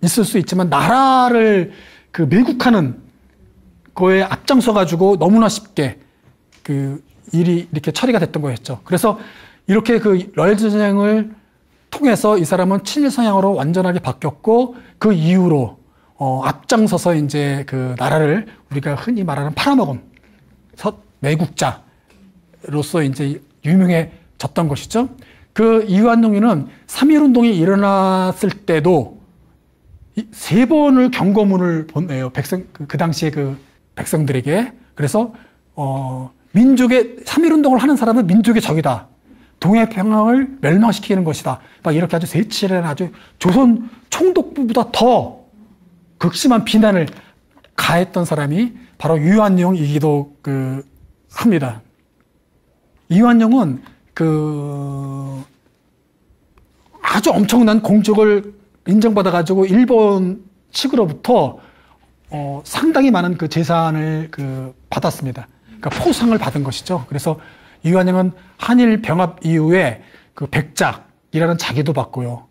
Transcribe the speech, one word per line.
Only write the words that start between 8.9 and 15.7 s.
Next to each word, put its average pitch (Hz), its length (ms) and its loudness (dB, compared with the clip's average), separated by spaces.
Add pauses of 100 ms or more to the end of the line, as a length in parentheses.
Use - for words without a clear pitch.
이렇게 220 320 2
그 190 360 0
러일 190 220 2
전쟁을 208 760 0 (560)
통해서 214 480 0
이 175 80 0
사람은 185 380 0
친일 285 280 -2
성향으로 202 440 0
완전하게 175 440 -2
바뀌었고 220 760 -2 (220)
그 214 160 2
이후로, 160 640 2 (380)